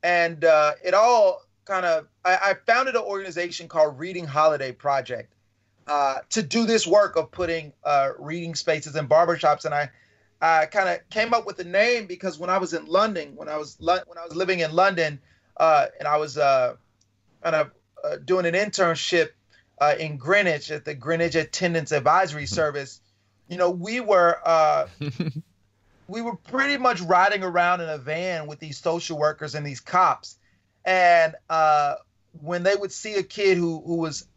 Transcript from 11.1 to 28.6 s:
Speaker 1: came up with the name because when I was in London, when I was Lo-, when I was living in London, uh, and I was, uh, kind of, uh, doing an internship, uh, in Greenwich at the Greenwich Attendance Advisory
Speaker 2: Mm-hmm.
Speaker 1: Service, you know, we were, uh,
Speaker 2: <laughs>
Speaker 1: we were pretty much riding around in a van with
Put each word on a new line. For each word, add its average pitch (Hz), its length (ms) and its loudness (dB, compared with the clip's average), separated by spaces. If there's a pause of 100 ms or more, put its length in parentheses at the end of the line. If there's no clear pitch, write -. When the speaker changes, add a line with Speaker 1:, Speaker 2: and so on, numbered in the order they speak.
Speaker 1:
came 226 240 -2
up 226 120 0
with 202 100 -10
the 180 80 -8
name 214 420 0
because 175 320 -8
when 180 120 -6
I 185 80 2
was 170 160 -4
in 156 120 -6
London, 170 480 0
when 151 140 -14
I 151 80 -6
was 151 240 -10
Lo-, 175 260 2
when - 120 -20
I 170 60 -14
was 160 120 -14
living 185 240 -2
in 156 120 -2
London, 170 460 2 (380)
uh, 156 300 4 (120)
and 151 80 -6
I 151 120 0
was, 151 180 -6
uh, 135 380 2 (680)
kind 160 140 -2
of, 156 140 -2 (320)
uh, 147 140 -6
doing 175 300 -2
an 170 80 -2
internship, 175 760 0 (480)
uh, 147 200 4
in 151 200 -8
Greenwich 165 520 0
at 151 140 -10
the 151 100 -10
Greenwich 165 400 -2
Attendance 165 580 -2
Advisory 151 520 0
Speaker 2:
Mm-hmm. - 100 -8
Speaker 1:
Service, 147 460 -4 (480)
you 175 80 -12
know, 180 140 2
we 196 300 -6
were, 180 440 4
uh, 156 420 2 (140)
Speaker 2:
<laughs> - 1040 -12
Speaker 1:
we 220 160 -8
were 226 140 -8
pretty 277 400 -2
much 247 240 0
riding 190 420 2
around 180 380 0
in 165 80 -8
a 156 100 -8
van 156 480 -6
with 151 140 -14